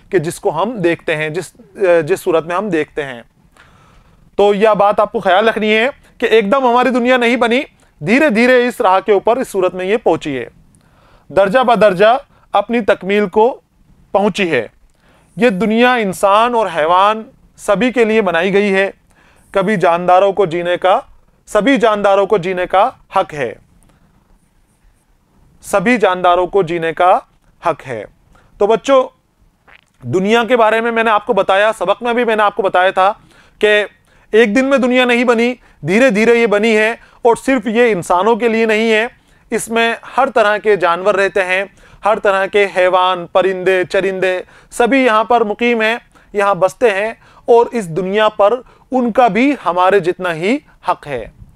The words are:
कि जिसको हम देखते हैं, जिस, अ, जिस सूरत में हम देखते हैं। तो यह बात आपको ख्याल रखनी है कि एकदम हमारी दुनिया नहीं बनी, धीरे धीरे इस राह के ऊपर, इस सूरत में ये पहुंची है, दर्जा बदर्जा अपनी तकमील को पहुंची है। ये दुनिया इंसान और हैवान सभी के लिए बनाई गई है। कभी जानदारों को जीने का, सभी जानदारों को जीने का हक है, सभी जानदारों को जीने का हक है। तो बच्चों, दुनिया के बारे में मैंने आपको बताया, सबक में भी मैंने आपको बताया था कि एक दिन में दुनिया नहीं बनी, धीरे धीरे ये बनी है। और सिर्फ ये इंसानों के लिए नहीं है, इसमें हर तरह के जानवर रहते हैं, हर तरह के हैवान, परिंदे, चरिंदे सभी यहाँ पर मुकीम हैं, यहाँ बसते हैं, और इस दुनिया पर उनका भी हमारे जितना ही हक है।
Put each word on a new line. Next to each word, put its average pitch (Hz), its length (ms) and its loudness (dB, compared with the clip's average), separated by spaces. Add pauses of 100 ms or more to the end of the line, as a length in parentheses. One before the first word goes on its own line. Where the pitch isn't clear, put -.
(120)
कि 185 80 0
जिसको 165 300 -6
हम 202 280 -4
देखते 170 360 -4
हैं, 156 200 -6
जिस, 170 220 -10
अ, - 60 -20 (400)
जिस 160 200 -4
सूरत 160 220 -2
में 175 120 -8
हम 202 140 -4
देखते 156 320 -6
हैं। 127 220 -14 (1120)
तो 208 160 2
यह 214 200 2
बात 202 260 2
आपको 214 200 -2
ख्याल 202 300 2
रखनी 214 200 -2
है 220 200 0 (300)
कि 247 80 -2
एकदम 226 400 2
हमारी 247 220 2
दुनिया 247 280 2
नहीं 240 200 0
बनी, 240 280 0 (380)
धीरे 269 260 2
धीरे 240 380 2
इस - 140 -6
राह 190 180 2
के 196 140 0
ऊपर, 214 240 0
इस 254 120 -6
सूरत 180 260 -2
में 185 100 -8
ये 202 120 0
पहुंची 160 380 -2
है, 120 140 -8 (840)
दर्जा 196 320 2
बदर्जा 214 560 2 (340)
अपनी 226 280 -2
तकमील 202 460 -2
को 220 360 0 (500)
पहुंची 196 340 -2
है। 123 240 -2 (680)
ये 233 120 2
दुनिया 226 480 0
इंसान 214 580 0
और 220 120 0
हैवान 185 580 0 (320)
सभी 208 340 0
के 233 140 0
लिए 220 160 2
बनाई 180 300 -2
गई 202 180 0
है। 190 240 -2 (600)
कभी 202 240 0
जानदारों 180 560 2
को 196 120 0
जीने 175 320 -4
का, 202 300 0 (400)
सभी 220 300 2
जानदारों 202 480 2
को 208 120 2
जीने 180 280 -4
का 196 320 0 (180)
हक 190 180 -2
है, 127 320 -8 (2000)
सभी 208 360 0
जानदारों 180 500 2
को 196 160 0
जीने 165 300 -4
का 185 340 2 (380)
हक 165 160 -4
है। 113 240 -12 (540)
तो 202 80 2
बच्चों, 254 400 2 (1000)
दुनिया 190 380 0
के 240 120 0
बारे 220 260 2
में 233 100 -4
मैंने 226 200 0
आपको 214 220 -2
बताया, 196 380 0
सबक 202 320 -4
में 240 120 -4
भी 247 100 0
मैंने 220 180 0
आपको 202 200 -2
बताया 185 280 0
था 196 300 -2 (420)
कि 208 240 2 (460)
एक 214 200 4
दिन 262 120 2
में 277 160 0
दुनिया 254 240 0
नहीं 247 200 0
बनी, 240 340 0 (260)
धीरे 226 260 2
धीरे 233 280 2
ये 233 80 2
बनी 208 260 0
है। 220 260 0 (260)
और 226 120 2
सिर्फ 262 300 -2
ये 233 240 2
इंसानों 185 440 0
के 226 140 -2
लिए 226 160 0
नहीं 220 260 0
है, 220 200 -2 (400)
इसमें 226 540 -4
हर 269 240 -2
तरह 214 280 0
के 208 200 0
जानवर 180 380 0
रहते 196 260 -2
हैं, 185 320 -4 (320)
हर 208 140 0
तरह 196 280 0
के 202 180 0
हैवान, 185 680 0
परिंदे, 185 520 0
चरिंदे 185 580 -4 (280)
सभी 254 340 0
यहाँ 220 240 2
पर 240 140 2
मुकीम 220 380 -2
हैं, 220 200 -2 (340)
यहाँ 202 200 0
बसते 247 340 0
हैं, 208 280 -4 (320)
और 240 240 4
इस 226 120 -4
दुनिया 190 440 -2
पर 214 340 0 (280)
उनका 247 380 2
भी 254 240 0
हमारे 185 460 0
जितना 180 320 -4
ही 190 300 -4 (260)
हक 170 200 -4
है। 120 260 -12 (220)